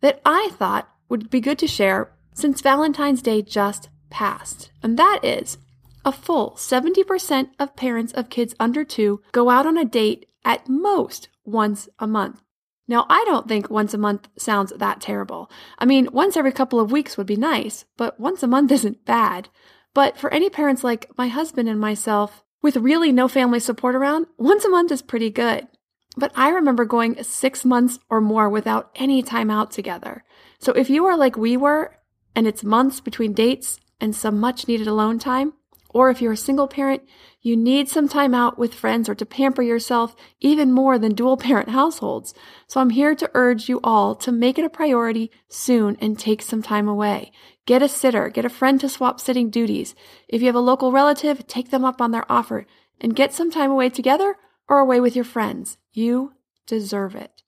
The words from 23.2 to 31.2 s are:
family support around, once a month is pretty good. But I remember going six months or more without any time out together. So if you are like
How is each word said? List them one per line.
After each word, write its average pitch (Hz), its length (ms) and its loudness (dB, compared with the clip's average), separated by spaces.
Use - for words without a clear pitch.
family 247 320 2
support 247 340 -2
around, 285 340 0
once 370 260 4
a 415 60 2
month 349 200 2
is 269 120 -4
pretty 226 260 -4
good. 233 400 -2
But 269 180 -4
I 262 140 2
remember 285 360 2
going 233 380 -2
six - 420 -6
months 247 360 2
or 226 100 2
more 214 300 2
without 214 460 -4
any 262 260 0
time 226 260 -4
out 214 220 -2
together. 190 540 -12
So - 140 0
if 262 180 2
you 311 160 4
are 370 100 4
like 269 200 2